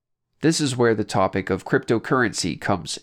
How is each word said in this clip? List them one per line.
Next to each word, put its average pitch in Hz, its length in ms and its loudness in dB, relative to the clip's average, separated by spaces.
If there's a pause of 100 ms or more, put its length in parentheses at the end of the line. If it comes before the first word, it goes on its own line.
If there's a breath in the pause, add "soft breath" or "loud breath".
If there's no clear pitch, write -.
(420)
This 165 180 2
is 131 160 0
where 120 200 4
the 107 100 -2
topic 101 440 0
of 95 140 -2
cryptocurrency 117 960 0
comes 90 420 -4